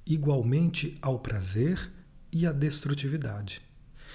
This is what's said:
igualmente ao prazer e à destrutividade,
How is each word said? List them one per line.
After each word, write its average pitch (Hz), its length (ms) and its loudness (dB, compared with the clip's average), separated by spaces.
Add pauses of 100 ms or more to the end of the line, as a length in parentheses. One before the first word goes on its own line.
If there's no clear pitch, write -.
igualmente 147 960 2
ao 131 180 0
prazer 107 720 0 (400)
e 165 140 2
à 170 60 2
destrutividade, 139 1120 -2 (540)